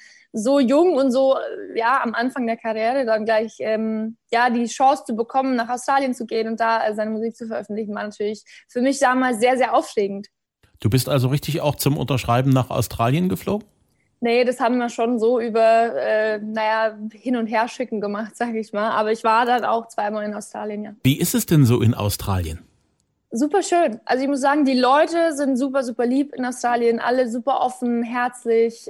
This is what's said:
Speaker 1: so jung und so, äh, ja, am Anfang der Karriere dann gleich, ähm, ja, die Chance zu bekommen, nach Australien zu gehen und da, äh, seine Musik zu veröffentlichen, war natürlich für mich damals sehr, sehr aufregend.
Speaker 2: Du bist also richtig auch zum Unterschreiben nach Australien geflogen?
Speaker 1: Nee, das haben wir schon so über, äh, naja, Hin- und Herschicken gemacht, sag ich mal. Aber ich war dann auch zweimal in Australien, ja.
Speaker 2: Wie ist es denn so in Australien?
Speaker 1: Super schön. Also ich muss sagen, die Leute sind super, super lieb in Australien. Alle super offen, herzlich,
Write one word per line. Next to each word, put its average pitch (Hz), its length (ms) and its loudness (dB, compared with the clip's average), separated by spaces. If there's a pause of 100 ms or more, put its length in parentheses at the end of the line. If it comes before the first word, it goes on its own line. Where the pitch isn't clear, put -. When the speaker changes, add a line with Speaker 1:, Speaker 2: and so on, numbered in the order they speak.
(320)
Speaker 1:
so 254 280 2
jung 294 340 4
und 269 160 2
so, 269 240 4
äh, - 440 -6
ja, 240 240 2
am 226 120 -4
Anfang 247 320 -2
der 226 100 -2
Karriere 226 480 -2
dann 220 200 0
gleich, 220 340 0
ähm, 220 580 -4 (140)
ja, 240 180 2
die 240 180 0
Chance 277 400 2
zu 226 100 -4
bekommen, 262 400 0
nach 233 120 -2
Australien 262 460 0
zu 233 100 -8
gehen 226 220 -2
und 226 140 -4
da, 226 260 2
äh, 214 80 -2
seine 214 160 -4
Musik 220 240 -4
zu 226 140 -12
veröffentlichen, 214 460 -6
war 202 100 -6
natürlich 208 400 -6 (240)
für 247 120 -4
mich 269 200 2
damals 254 400 2
sehr, 247 160 4
sehr 240 180 2
aufregend. 202 540 -2 (540)
Speaker 2:
Du 113 60 2
bist 127 220 2
also 131 180 2
richtig 147 320 -2
auch 143 140 0
zum 147 240 0
Unterschreiben 131 540 0
nach 127 180 2
Australien 131 580 0
geflogen? 190 400 -4 (520)
Speaker 1:
Nee, 240 240 2
das 247 160 -2
haben 247 180 0
wir 240 100 -2
schon 233 300 -2
so 233 200 2
über, 226 560 2
äh, 214 440 0
naja, 214 580 -2 (160)
Hin- 247 240 -4
und 226 120 -2
Herschicken 233 520 -2
gemacht, 202 340 -6
sag 240 200 -4
ich 220 180 -6
mal. 208 200 -2
Aber 214 200 0
ich 226 100 -4
war 226 220 4
dann 240 220 2
auch 226 220 -2
zweimal 208 360 -4
in 208 80 -6
Australien, 208 500 -10
ja. 208 200 -16
Speaker 2:
Wie 135 160 2
ist - 160 -2
es 233 100 0
denn 147 220 6
so 120 160 4
in 113 100 4
Australien? 92 680 -4 (680)
Speaker 1:
Super 302 320 0
schön. 320 440 0
Also 254 160 0
ich 277 80 0
muss 285 100 -2
sagen, 285 240 2
die 269 80 4
Leute 302 640 2
sind 269 220 0
super, 269 260 -2
super 240 220 -2
lieb 277 280 0
in 254 120 -4
Australien. 240 520 0
Alle 247 320 0
super 240 300 -2
offen, 240 420 -2
herzlich, 233 880 -2